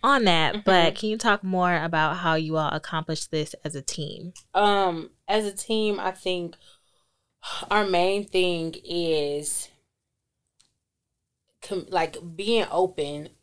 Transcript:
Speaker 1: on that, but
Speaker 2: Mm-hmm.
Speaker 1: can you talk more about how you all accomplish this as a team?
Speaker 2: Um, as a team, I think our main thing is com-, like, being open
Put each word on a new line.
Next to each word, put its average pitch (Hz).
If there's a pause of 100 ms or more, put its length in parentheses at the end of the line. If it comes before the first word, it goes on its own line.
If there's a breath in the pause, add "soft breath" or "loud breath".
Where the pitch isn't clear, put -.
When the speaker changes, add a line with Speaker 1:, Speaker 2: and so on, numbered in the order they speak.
Speaker 1:
on 269
that, 170
but 180
Speaker 2:
Mm-hmm. -
Speaker 1:
can 214
you 214
talk 214
more 180
about 156
how 165
you 160
all 151
accomplish 160
this 151 (120)
as 151
a 139
team? 165 (220)
Speaker 2:
Um, 196 (160)
as 214
a 202
team, 214
I 190
think 180 (1120 loud breath)
our 208
main 196
thing 170
is 151 (1900)
com-, 185
like, 165 (200)
being 208
open 151 (120)